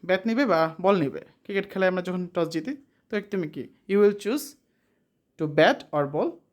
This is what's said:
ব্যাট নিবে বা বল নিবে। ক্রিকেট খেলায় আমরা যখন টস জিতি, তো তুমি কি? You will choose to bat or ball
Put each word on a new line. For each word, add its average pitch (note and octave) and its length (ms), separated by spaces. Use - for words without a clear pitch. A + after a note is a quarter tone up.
ব্যাট F#3 220
নিবে A#3 140
বা D#3+ 80
বল G3 200
নিবে। A#2+ 180
ক্রিকেট G3 280
খেলায় F#3+ 200
আমরা F#3 160
যখন F3+ 140
টস E3+ 200
জিতি, E3 180
তো - 40
তুমি F#3 240
কি? C3+ 80
You G3 140
will G3+ 200
choose C4+ 220
to D#3+ 40
bat F3 220
or D3 80
ball G3 160